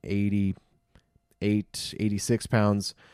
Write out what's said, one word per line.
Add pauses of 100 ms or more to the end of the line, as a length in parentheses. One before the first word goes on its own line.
eighty-eight,
eighty-six
pounds, (200)